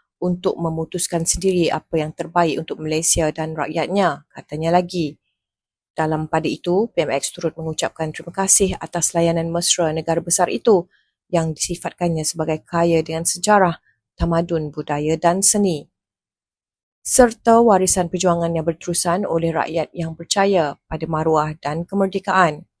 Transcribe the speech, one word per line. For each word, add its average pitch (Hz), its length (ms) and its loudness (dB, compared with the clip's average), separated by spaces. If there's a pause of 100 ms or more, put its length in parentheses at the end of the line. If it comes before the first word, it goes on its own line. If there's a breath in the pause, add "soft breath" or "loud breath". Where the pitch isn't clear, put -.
(220)
untuk 180 320 -2
memutuskan 165 720 -4
sendiri 175 480 2
apa 156 240 -4
yang 151 160 -2
terbaik 165 480 0
untuk 147 160 -8
Malaysia 156 560 0
dan 160 240 -6
rakyatnya, 156 720 -2
katanya 160 480 -2
lagi. 175 400 -2 (800)
Dalam 156 320 -2
pada 160 160 -2
itu, 180 480 -2
P 170 80 0
M 147 80 0
X 135 240 -4
turut - 240 -6
mengucapkan 160 560 -6
terima - 160 -12
kasih 190 480 2
atas - 400 -4
layanan 165 320 0
mesra 170 400 0
negara 160 320 -2
besar 175 320 0
itu 202 320 2 (400)
yang 165 320 -2
disifatkannya 170 640 -4
sebagai 156 400 -2
kaya 170 400 2
dengan 160 240 -6
sejarah, 185 560 2 (320)
tamadun, 170 560 0
budaya 151 480 -2
dan 175 240 2
seni, 190 480 2 (1120)
serta 233 640 4
warisan 185 400 4
perjuangan 170 480 0
yang 160 160 0
berterusan 175 560 -2
oleh 165 240 0
rakyat 160 400 -2
yang 165 240 -4
percaya 170 720 0
pada 160 240 -8
maruah 156 480 0
dan 151 240 -6
kemerdekaan. 185 880 0 (100)